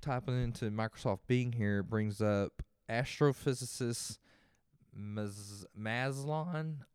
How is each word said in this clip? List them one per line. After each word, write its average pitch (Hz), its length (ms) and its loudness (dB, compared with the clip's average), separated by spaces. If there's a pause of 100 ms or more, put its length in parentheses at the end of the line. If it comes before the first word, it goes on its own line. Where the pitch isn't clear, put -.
typing 127 420 0
into 117 280 0
Microsoft 110 560 0
Bing 123 260 4
here, 104 280 2
it 90 100 -2
brings 107 300 2
up 104 420 2 (280)
astrophysicist 127 1300 0 (800)
Maz-, 104 640 -6 (140)
Maslon 143 1000 -2 (160)